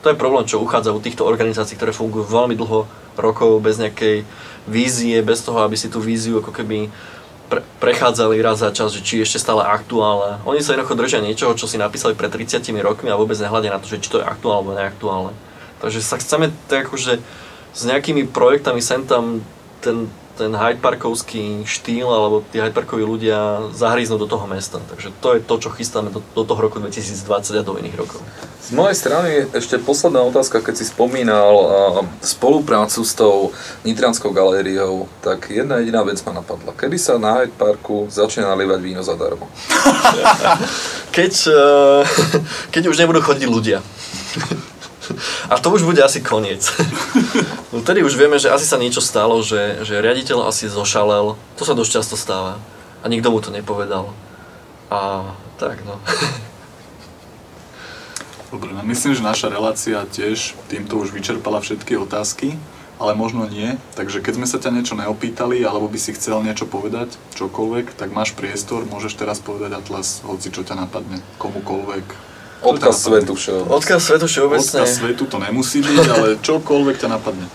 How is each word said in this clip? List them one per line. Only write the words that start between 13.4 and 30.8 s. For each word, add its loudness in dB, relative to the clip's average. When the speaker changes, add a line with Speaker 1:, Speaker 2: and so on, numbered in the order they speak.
Speaker 1:
na -4
to, -16
že -6
či -8
to 2
je -2
aktuálne 0
alebo -6
neaktuálne. -4
Takže -4
sa -4
chceme 0
tak -2
akože -2
s -8
nejakými 0
projektami 4
sem -2
tam 0
ten, -2
ten -2
Hyde 0
Parkovský -2
štýl -2
alebo 4
tí -8
Hyde -2
Parkoví -2
ľudia 0
zahryznú 0
do 0
toho -4
mesta. -8
Takže -14
to 4
je -2
to, 0
čo -6
chystáme -4
do, -10
do 0
toho 0
roku 0
dvetisícdvadsať -4
a -
do -4
iných -8
rokov. -8
Speaker 2:
Z -12
mojej 4
strany 2
ešte -2
posledná 4
otázka, 2
keď -4